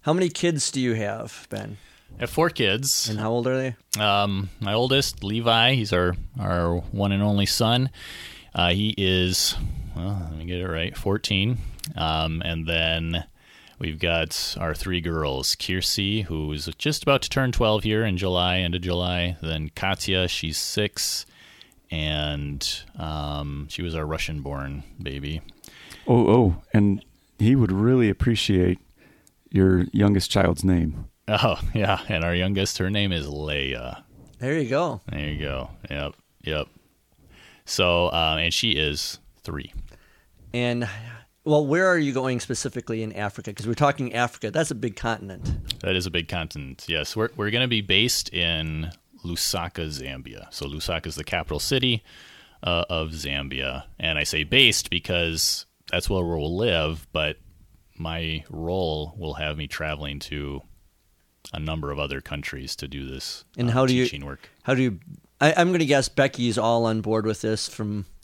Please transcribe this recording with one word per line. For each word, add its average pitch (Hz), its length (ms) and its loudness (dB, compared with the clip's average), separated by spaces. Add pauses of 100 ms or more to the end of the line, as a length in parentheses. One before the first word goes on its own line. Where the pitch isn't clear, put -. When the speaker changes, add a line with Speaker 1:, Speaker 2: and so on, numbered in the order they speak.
Speaker 1:
how 151 100 0
many 180 160 4
kids 160 440 0
do 135 100 -2
you 120 140 2
have, 110 540 -6
Ben? 104 280 -8 (400)
Speaker 2:
I - 60 -4
have 120 60 -4
four 165 200 2
kids. 117 580 2
Speaker 1:
And 107 100 -2
how 110 140 -2
old 120 160 2
are 131 80 2
they? 131 200 -2 (220)
Speaker 2:
Um, 101 520 2 (100)
my 104 140 -2
oldest, 131 500 2
Levi, 117 520 4
he's 107 180 0
our, 90 240 2 (200)
our 87 420 0 (120)
one 101 220 0
and 101 100 2
only 101 220 4
son. 123 460 2 (640)
Uh, 87 180 4
he 104 260 2
is, 92 580 2 (400)
well, 90 340 -4
let 78 80 -8
me 78 60 -10
get 87 160 -6
it 92 80 -4
right, 82 300 -4
fourteen. 104 600 0 (360)
Um, 80 480 0
and 82 240 -4
then 82 560 0 (560)
we've 80 180 -6
got 82 600 0
our 80 160 -2
three 90 260 -2
girls, 78 540 -2
Kiersey, 98 680 -2
who's 76 540 -4
just - 240 -2
about 139 220 2
to - 60 -6
turn 131 220 2
twelve 107 320 4
here 107 220 2
in 92 120 0
July, 90 400 2
end 90 180 0
of 87 60 -2
July. 87 600 0
Then 78 320 -4
Katya, 92 540 0
she's 80 300 -4
six, - 680 -2 (640)
and, 76 960 -4 (160)
um, 73 680 -6
she - 120 -8
was 82 140 -4
our 78 100 -2
Russian-born 69 800 -6 (180)
baby. 71 400 -6 (640)
Speaker 3:
Oh, 120 240 6
oh, 104 260 8 (180)
and 101 300 6 (360)
he 113 160 6
would 110 160 6
really 113 380 4
appreciate 92 680 4 (680)
your 92 440 6
youngest 101 360 4
child's 90 340 4
name. 85 420 2 (220)
Speaker 2:
Oh, 107 320 2 (140)
yeah, 101 340 2
and 82 160 0
our 85 120 2
youngest, 95 420 0
her 95 120 0
name 101 220 2
is 80 140 0
Leia. 69 800 -4 (360)
Speaker 1:
There 143 200 -2
you 123 100 -2
go. 139 400 0
Speaker 2:
There 76 200 -4
you 73 100 -4
go. 69 300 -6 (200)
Yep, 71 240 -6 (300)
yep. 76 240 -4 (1000)
So, 87 460 4
um, 80 280 2
and 85 140 2
she 117 180 2
is 73 480 0 (240)
three. - 280 -8 (840)
Speaker 1:
And, 120 360 0 (560)
well, 151 200 4
where 170 220 4
are 180 100 6
you 147 140 2
going 127 300 0
specifically 117 600 -4
in 110 120 -6
Africa? 101 400 -6
'Cause 101 120 -8
we're 117 100 0
talking 143 380 2
Africa. 117 380 -2
That's 160 200 0
a 135 40 -4
big 110 220 -6
continent. - 840 -4
Speaker 2:
That 95 140 0
is 90 100 0
a 90 60 -6
big 85 160 -2
continent, 76 600 -8
yes. 78 260 -4
We're, 110 220 0
we're 104 140 -2
gonna 123 160 2
be 113 140 2
based 101 520 2
in 80 580 -2 (320)
Lusaka, 85 640 -4
Zambia. 65 640 -12
So - 140 -10
Lusaka 76 420 -4
is 76 80 -8
the 76 80 -10
capital 80 360 -4
city, 127 440 0 (580)
uh, 85 280 -2
of 80 220 -2
Zambia. 67 720 -6 (160)
And 80 180 -2
I 73 60 0
say 78 200 -2
based 120 460 4
because 85 760 -2 (240)
that's 87 200 -2
where 92 160 2
we'll 85 320 -2
live, 82 560 0
but 78 240 -2 (600)
my 80 520 -6
role 80 680 -2
will 78 180 -6
have 76 200 -4
me 76 120 -6
traveling 73 520 -6
to 71 440 -8 (880)
a 80 60 -8
number 78 320 -4
of 71 80 -6
other 69 220 -4
countries 69 560 -8
to - 100 -10
do 67 200 -10
this, - 380 -12 (120)
Speaker 1:
And 120 120 0
Speaker 2:
uh, 117 40 0
Speaker 1:
how 131 120 4
do 127 100 4
you, 127 80 4
Speaker 2:
teaching 139 220 -4
work. - 240 -14 (120)
Speaker 1:
how 131 140 2
do 127 60 2
you, 110 180 0 (420)
I, 156 160 6
I'm 175 140 4
gonna 165 140 2
guess 139 220 4
Becky 135 400 0
is 110 120 0
all 117 260 4
on 110 160 2
board 107 240 0
with 110 160 -2
this 110 260 0
from 104 380 -6 (180)